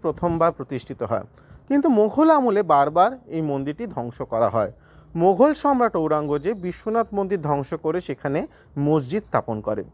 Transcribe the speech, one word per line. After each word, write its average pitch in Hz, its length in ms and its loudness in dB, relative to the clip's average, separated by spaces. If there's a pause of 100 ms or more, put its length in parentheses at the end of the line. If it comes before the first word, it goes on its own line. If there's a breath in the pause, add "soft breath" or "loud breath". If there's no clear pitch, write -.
প্রথমবার 165 480 0
প্রতিষ্ঠিত - 500 -10
হয়, 104 240 -2 (400 soft breath)
কিন্তু 285 220 2 (100)
মুঘল 220 320 4
আমলে 247 320 2 (100)
বারবার 156 380 4 (180)
এই 160 140 -4
মন্দিরটি 147 440 -4
ধ্বংস 123 360 -8
করা 117 260 2
হয়। 101 220 0 (440 soft breath)
মুঘল 196 400 4
সম্রাট 254 420 0
ঔরঙ্গজেব 151 680 -2
বিশ্বনাথ 220 520 -4
মন্দির 196 280 -2
ধ্বংস 143 280 -2 (120)
করে 160 180 -2
সেখানে 147 400 -4 (380 soft breath)
মসজিদ 147 460 0
স্থাপন 113 360 -4
করেন। 104 340 -4